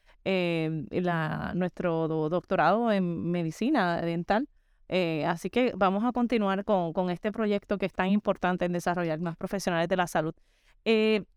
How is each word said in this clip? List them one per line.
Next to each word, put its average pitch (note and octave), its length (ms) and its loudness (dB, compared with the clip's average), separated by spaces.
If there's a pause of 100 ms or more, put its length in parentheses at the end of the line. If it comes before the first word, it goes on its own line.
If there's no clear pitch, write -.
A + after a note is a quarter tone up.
(240)
eh, E3 640 0
la, E3 640 -2
nuestro E3+ 540 -2
do-, D#3 220 0
doctorado F3+ 600 2
en F3 400 0
medicina F3 680 0
dental. F3 480 -2 (400)
Eh, D#3+ 380 0
así E3+ 220 -4
que A#3+ 260 2
vamos G3 300 2
a B3 80 0
continuar G#3 520 0
con, F3 280 2
con F#3 160 0
este F3+ 240 -4
proyecto G#3 460 -2
que F#3+ 80 -2
es - 80 -4
tan F#3 140 0
importante F#3+ 580 0
en F3 60 0
desarrollar E3+ 480 -2
más E3+ 160 -4
profesionales F3 520 -2
de F#3+ 80 2
la F3+ 100 2
salud. D#3+ 280 -2 (500)
Eh, A3 400 2 (120)